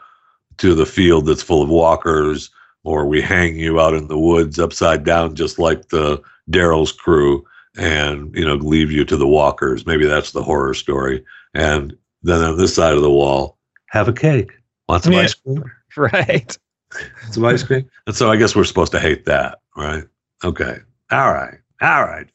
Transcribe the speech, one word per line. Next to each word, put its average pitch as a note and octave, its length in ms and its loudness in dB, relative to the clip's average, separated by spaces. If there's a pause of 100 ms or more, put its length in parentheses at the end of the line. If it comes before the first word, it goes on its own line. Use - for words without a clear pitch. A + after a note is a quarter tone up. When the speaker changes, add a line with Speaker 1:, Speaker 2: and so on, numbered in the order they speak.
(580)
Speaker 1:
to F2+ 180 4
the D#2 100 2
field E2+ 400 2
that's D2+ 160 0
full D#2+ 220 2
of C#2+ 60 -2
walkers, D#2 800 0 (340)
or D2+ 240 -2
we D2+ 140 0
hang F2 360 0
you E2 220 0
out D#2+ 140 4
in D#2 140 -4
the D2+ 120 -6
woods E2 400 2
upside E2 440 0
down, E2 320 0
just D#2 240 -4
like E2 300 -2
the D2+ 320 -2 (300)
Daryl's E2 400 2
crew, C#2+ 540 2 (320)
and, D2+ 580 -4
you E2+ 100 -2
know, D2 100 0
leave D2+ 360 0
you D2+ 140 0
to - 120 -2
the C#2 100 0
walkers. C#2+ 580 0
Maybe D2+ 200 2
that's D2 260 -2
the C#2+ 120 -6
horror C#2 300 -2
story. C2+ 500 -4 (300)
And D2+ 420 -2 (280)
then E2+ 200 2
on D#2+ 140 -2
this F2+ 180 2
side D#2+ 180 4
of D2 80 2
the D2 100 4
wall, C#2 460 0 (320)
have G#2 180 0
a A2+ 60 0
cake. B2+ 380 0 (360)
Want F2 160 0
some E3+ 100 4
Speaker 2:
Yeah. F3+ 60 4
Speaker 1:
ice F3+ 140 0
cream? C3+ 360 -8
Speaker 2:
<laughs> - 40 -20 (240)
Right. D3+ 580 -2 (760)
Speaker 1:
Some A2+ 140 0
ice B2 180 2
cream? C3 260 -2 (160)
And G#2+ 100 -6
so A2+ 160 2
I A2 60 4
guess A2 180 2
we're F#2+ 80 4
supposed F2 280 0
to D#2 80 -2
hate D#2 260 -2
that, C#2 340 -2 (160)
right? D2+ 280 -8 (400)
Okay. D#2+ 340 -6 (340)
All B2+ 220 0
right. C2 240 -8 (240)
All D3 240 0
right, D#2+ 300 -12